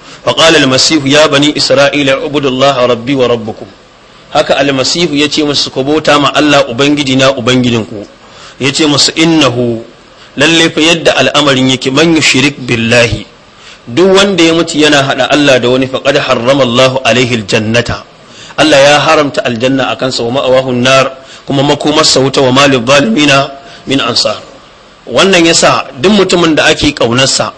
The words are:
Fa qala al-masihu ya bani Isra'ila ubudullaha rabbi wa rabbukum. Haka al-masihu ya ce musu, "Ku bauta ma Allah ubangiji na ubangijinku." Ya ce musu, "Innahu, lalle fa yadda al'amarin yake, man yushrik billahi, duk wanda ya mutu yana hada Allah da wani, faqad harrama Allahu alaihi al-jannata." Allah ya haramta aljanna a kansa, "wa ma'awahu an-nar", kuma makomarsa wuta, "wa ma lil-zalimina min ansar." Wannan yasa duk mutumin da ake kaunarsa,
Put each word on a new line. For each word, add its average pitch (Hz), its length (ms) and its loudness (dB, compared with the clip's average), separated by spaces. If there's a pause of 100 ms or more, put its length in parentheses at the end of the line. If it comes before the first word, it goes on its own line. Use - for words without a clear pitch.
(240)
Fa 120 120 -2
qala 160 240 2
al-masihu 135 480 0
ya 147 200 4
bani 143 280 0
Isra'ila 139 680 0
ubudullaha 139 640 0
rabbi 120 300 -2
wa 127 100 2
rabbukum. 110 400 -4 (640)
Haka 156 300 0
al-masihu 143 560 -2
ya 147 120 0
ce 151 140 -4
musu, 143 300 -2
"Ku 131 100 -4
bauta 147 380 0
ma 165 160 0
Allah 143 320 2
ubangiji 135 480 0
na 131 160 2
ubangijinku." 117 720 -2 (560)
Ya 131 120 -2
ce 156 140 0
musu, 147 300 0
"Innahu, 123 640 0 (560)
lalle 165 340 2
fa 160 100 -4
yadda 160 360 0
al'amarin 135 560 0
yake, 131 180 -4
man 160 240 2
yushrik 143 460 0
billahi, 117 640 0 (640)
duk 175 240 2
wanda 196 320 2
ya 160 80 2
mutu 165 240 -2
yana 147 260 2
hada 131 300 -2
Allah 143 260 2
da 120 140 -2
wani, 131 160 0
faqad 135 320 -2
harrama 131 420 0
Allahu 127 400 0
alaihi 123 380 -2
al-jannata." 110 640 -4 (560)
Allah 147 180 2
ya 143 220 4
haramta 147 400 0
aljanna 127 480 -2
a 113 80 -6
kansa, 131 260 -4
"wa 117 140 -2
ma'awahu 131 320 0
an-nar", 131 420 2 (380)
kuma 139 160 0
makomarsa 147 560 0
wuta, 135 240 0
"wa 127 80 2
ma 139 160 2
lil-zalimina 139 840 0 (380)
min 135 160 -2
ansar." 113 320 -2 (720)
Wannan 170 320 2
yasa 160 560 0
duk 175 140 2
mutumin 185 420 2
da 143 160 0
ake 151 240 -2
kaunarsa, 123 640 -2